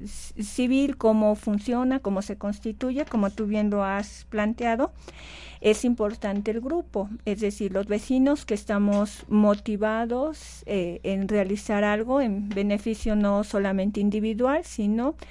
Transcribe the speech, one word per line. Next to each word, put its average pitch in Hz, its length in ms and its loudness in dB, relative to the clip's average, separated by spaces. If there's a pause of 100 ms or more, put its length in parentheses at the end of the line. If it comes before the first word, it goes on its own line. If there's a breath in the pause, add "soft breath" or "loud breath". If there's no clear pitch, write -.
c-, - 380 -10
civil, 254 540 2
cómo 214 400 4
funciona, 240 640 0
cómo 196 200 -2
se 202 160 -8
constituye, 226 680 -4
como 202 260 0
tú 214 160 -4
bien 208 240 2
lo 202 140 0
has 196 440 -4
planteado. 226 640 0 (680 loud breath)
Es 214 240 4
importante 214 640 0
el 226 100 -2
grupo, 262 480 -4 (180)
es 202 120 -2
decir, 208 320 -2
los 196 160 -2
vecinos 262 580 2
que 226 100 -2
estamos 202 760 0
motivados, 214 1400 2
eh, 175 380 -2
en 196 240 -2
realizar 202 560 0
algo 226 360 2
en 202 280 -2
beneficio 208 680 0
no 208 300 4
solamente 196 560 0
individual, 220 640 2
sino, 226 500 0 (160 loud breath)